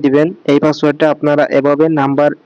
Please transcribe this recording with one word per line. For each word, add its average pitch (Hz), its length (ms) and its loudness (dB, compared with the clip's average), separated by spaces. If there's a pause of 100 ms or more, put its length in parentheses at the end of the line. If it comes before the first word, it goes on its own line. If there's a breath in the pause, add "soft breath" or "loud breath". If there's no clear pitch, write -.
দিবেন। 143 220 2 (240)
এই 143 140 4
পাসওয়ার্ডটা 151 500 0
আপনারা 147 280 0 (160)
এভাবে 143 260 0 (140)
নাম্বার 139 300 0 (160)